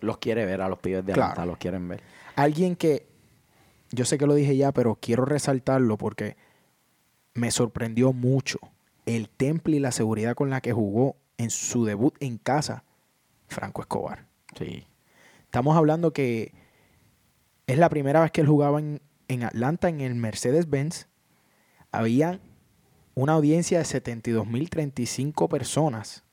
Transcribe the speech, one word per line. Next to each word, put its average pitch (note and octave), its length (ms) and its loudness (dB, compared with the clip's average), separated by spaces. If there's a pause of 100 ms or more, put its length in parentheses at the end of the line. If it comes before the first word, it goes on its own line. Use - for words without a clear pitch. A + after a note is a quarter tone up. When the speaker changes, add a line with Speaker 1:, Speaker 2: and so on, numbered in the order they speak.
Speaker 1:
los G#2+ 180 -4
quiere A2+ 280 -2
ver, F#2 160 -2
a F#2+ 60 -2
los F#2 100 -4
pibes F#2 260 -4
de F#2+ 80 -4
Speaker 2:
Claro. G2 200 0
Speaker 1:
Atlanta, E2 140 -6
los F2 120 -6
quieren F2+ 300 -6
ver. F#2+ 140 -12 (340)
Speaker 2:
Alguien D#3 400 2
que D3+ 300 0 (840)
yo B2 140 -2
sé D3+ 120 0
que C#3+ 100 2
lo D3 80 6
dije C#3+ 220 4
ya, C#3 160 2
pero A#2+ 280 2
quiero A#2+ 240 0
resaltarlo C3 720 0
porque G#2 380 -8 (1000)
me A#2 160 -2
sorprendió A#2+ 600 0
mucho B2+ 460 -2 (480)
el A#2 220 -2
temple D#3 480 0
y C#3+ 40 2
la C3+ 120 0
seguridad A2 420 0
con C#3 160 -2
la C3 100 -2
que A#2+ 120 -2
jugó A2 440 0 (200)
en A2+ 140 -4
su - 340 -2
debut G#2+ 360 0
en A#2+ 180 -6
casa, B2+ 460 -4 (640)
Franco - 340 -10
Escobar. - 420 -8 (320)
Speaker 1:
Sí. - 300 -12 (580)
Speaker 2:
Estamos C#3 320 2
hablando D#3+ 360 2
que A#2+ 400 -2 (1120)
es B2+ 120 0
la E3 100 8
primera D3 320 2
vez D#3+ 100 4
que - 100 0
él D3+ 60 4
jugaba D3 320 4
en, D3+ 220 -6 (280)
en B2 140 -2
Atlanta, C3 460 0
en D#3 120 -4
el B2+ 140 -2
Mercedes-Benz. C#3 960 0 (840)
Había B2+ 480 2 (720)
una C3+ 200 2
audiencia D#3+ 440 4
de D#3+ 60 0
setenta A#2+ 460 -4
y - 20 2
dos A2 140 0
mil B2 240 -4
treinta C#3+ 320 -4
y A#2+ 40 -4
cinco D3 420 -2
personas C#3 840 -2